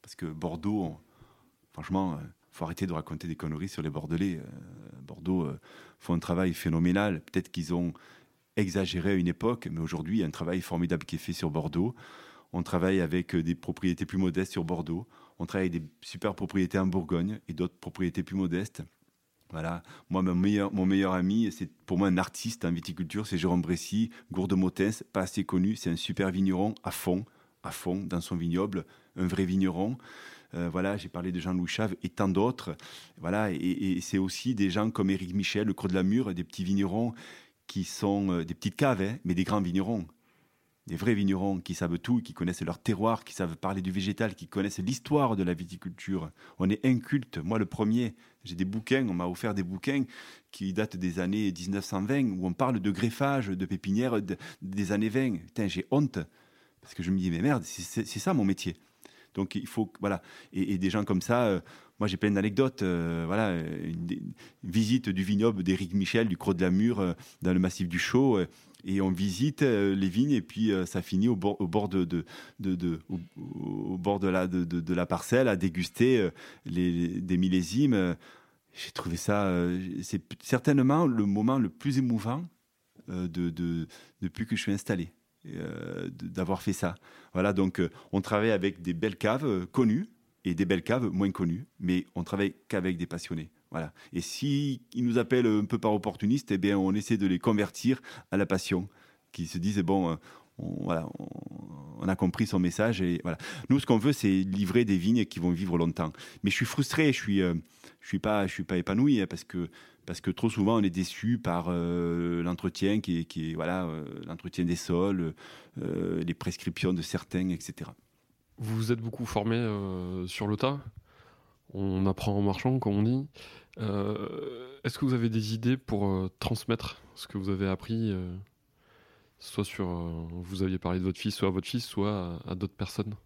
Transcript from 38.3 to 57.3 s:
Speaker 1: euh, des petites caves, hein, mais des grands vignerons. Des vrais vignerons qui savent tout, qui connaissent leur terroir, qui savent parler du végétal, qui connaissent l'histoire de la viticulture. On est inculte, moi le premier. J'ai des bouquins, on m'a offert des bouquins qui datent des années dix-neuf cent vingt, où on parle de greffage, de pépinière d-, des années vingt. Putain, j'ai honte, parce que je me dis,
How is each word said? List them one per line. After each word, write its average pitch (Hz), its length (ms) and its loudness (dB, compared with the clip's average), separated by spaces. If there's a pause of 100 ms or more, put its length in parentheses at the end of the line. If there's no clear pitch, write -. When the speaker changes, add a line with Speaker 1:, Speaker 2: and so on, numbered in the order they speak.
Speaker 1:
euh, 85 140 0
des 82 100 -8
petites - 200 -4
caves, 127 280 2
hein, 104 220 -4
mais 87 100 0
des 92 80 2
grands 104 180 2
vignerons. 92 460 0 (800)
Des 82 100 -6
vrais 107 180 2
vignerons 98 460 2
qui 87 120 -8
savent 87 240 -2
tout, 120 240 2
qui - 120 -14
connaissent - 280 -2
leur 127 160 -4
terroir, 110 460 0
qui - 100 -18
savent 82 240 -4
parler 98 240 -2
du 92 80 -2
végétal, 98 460 -2
qui 82 120 -14
connaissent 98 300 -2
l'histoire 127 580 0
de 95 60 0
la 90 140 2
viticulture. 87 760 -6 (300)
On 95 100 4
est 107 160 0
inculte, 131 540 0
moi 90 180 0
le 104 80 2
premier. 110 480 0 (300)
J'ai 90 100 -10
des 90 120 -2
bouquins, 110 440 0
on 90 60 0
m'a 87 100 0
offert 92 300 -2
des 98 80 0
bouquins 95 400 -2 (480)
qui 95 220 -4
datent 107 220 0
des 90 220 -2
années 98 340 0
dix-neuf 92 340 -4
cent 95 180 -2
vingt, 135 260 2
où 92 160 -2
on 90 80 0
parle 123 260 0
de 98 120 0
greffage, 120 560 0
de 92 180 -2
pépinière 104 560 0
d-, 95 160 -4 (240)
des 95 300 -2
années 107 180 2
vingt. 120 280 0
Putain, 85 300 -4
j'ai 90 220 -4
honte, 139 300 2 (640)
parce - 120 -20
que - 80 -8
je 85 80 -2
me 95 80 4
dis, 92 140 2